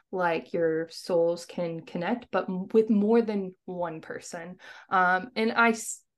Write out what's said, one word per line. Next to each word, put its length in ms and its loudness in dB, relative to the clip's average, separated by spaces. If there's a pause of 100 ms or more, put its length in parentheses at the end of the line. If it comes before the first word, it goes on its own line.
(120)
like, 400 -2
your 380 0
souls 560 0
can 340 -6
connect, 500 -6
but 180 0
m-, 200 -4
with 220 4
more 320 4
than 420 -6
one 380 -6
person. 560 -14 (320)
Um, 440 2
and 180 0
I 180 4
s-, 300 -6 (180)